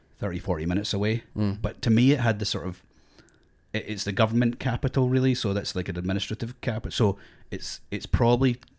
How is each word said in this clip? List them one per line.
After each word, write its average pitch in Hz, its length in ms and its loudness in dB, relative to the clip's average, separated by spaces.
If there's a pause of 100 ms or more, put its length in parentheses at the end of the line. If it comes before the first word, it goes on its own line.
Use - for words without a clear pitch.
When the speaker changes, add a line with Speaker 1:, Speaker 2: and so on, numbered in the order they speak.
(180)
Speaker 1:
thirty, 90 200 -4
forty 82 280 -4
minutes 98 280 -2
away. 107 300 0 (120)
Speaker 2:
Mm. 104 240 0
Speaker 1:
But - 220 -6
to 120 80 2
me, 123 220 6
it 135 80 2
had 113 180 2
the 104 60 -4
sort 90 220 -4
of, 90 160 -8 (880)
it, 110 160 -4
it's 104 160 -6
the 104 80 -2
government 117 460 2
capital, 127 500 0
really. 131 260 2
So 101 180 -2
that's 98 220 -2
like 90 140 -2
an 90 100 -4
administrative 98 640 -6
cap. 113 320 -4
So 101 260 2 (320)
it's, - 300 -8 (100)
it's 101 160 -6
probably, 123 520 2 (200)